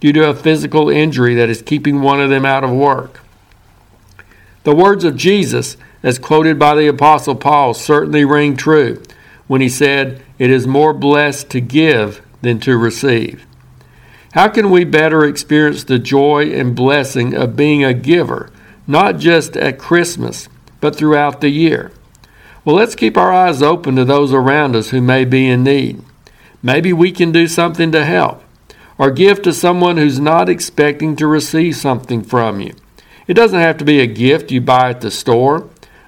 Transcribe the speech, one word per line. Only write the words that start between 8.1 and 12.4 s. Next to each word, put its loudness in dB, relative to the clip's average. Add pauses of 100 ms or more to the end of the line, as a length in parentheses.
ring 0
true 0 (440)
when -2
he 0
said, -2 (160)
"It 2
is 0
more 2
blessed -2
to -4
give 0 (200)